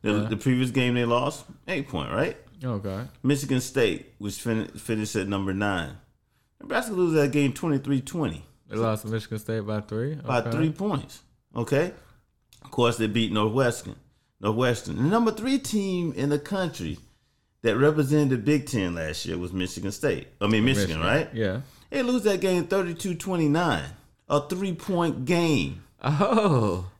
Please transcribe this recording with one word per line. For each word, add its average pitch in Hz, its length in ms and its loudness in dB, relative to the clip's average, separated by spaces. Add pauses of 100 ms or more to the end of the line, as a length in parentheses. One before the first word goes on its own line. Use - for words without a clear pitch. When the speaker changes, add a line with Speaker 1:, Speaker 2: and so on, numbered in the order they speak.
Speaker 1:
The, 107 160 2
Speaker 2:
Yeah. 110 60 -4
Speaker 1:
the 110 80 -2
previous 127 340 0
game 123 240 2
they 120 100 2
lost, 123 400 0 (240)
eight 139 200 -4
point, 69 240 -4
right? 131 240 -2 (280)
Speaker 2:
Okay. 101 360 -4 (220)
Speaker 1:
Michigan 147 380 2
State, - 580 0
which 101 180 -6
fin-, 110 320 -2
finished 107 480 -6
at 101 120 0
number 98 240 -2
nine. 95 400 -2 (680)
Nebraska 233 340 -4
loses 175 260 2
that 139 120 4
game 143 200 4
twenty-three 139 480 0
twenty. 127 440 -6 (240)
Speaker 2:
They 104 80 -8
lost 110 260 0
to 110 60 -10
Michigan 110 300 -6
State 110 280 -4
by 107 140 -2
three? 117 340 -6
Speaker 1:
By 131 260 -2
Speaker 2:
Okay. 120 120 -4
Speaker 1:
three 160 180 2
points, 180 500 -4 (340)
okay? 143 380 0 (720)
Of - 60 -20
course, 120 260 4
they 110 100 2
beat 107 260 2
Northwestern. 110 640 0 (440)
Northwestern. 113 560 0
The 110 60 0
number 220 300 4
three 247 260 0
team 185 560 -2
in 135 160 -2
the 147 80 2
country 160 600 -4 (640)
that 160 140 4
represented 147 540 4
the 127 80 2
Big 143 280 2
Ten 92 280 0
last 78 320 -6
year 87 120 -4
was 87 140 -6
Michigan 92 400 -4
State. 104 360 -2 (120)
I 104 60 0
mean, 110 180 4
Michigan, 98 360 2
Speaker 2:
Michigan. - 20 0
Speaker 1:
right? 117 320 0
Speaker 2:
Yeah. 110 260 -2 (300)
Speaker 1:
They 269 120 -2
lose 247 200 0
that 196 180 2
game 180 260 2
thirty-two 180 500 -2
twenty-nine. 147 720 0 (380)
A 147 200 2
three-point 175 760 -2
game. 143 580 2 (200)
Speaker 2:
Oh. 143 840 2 (140)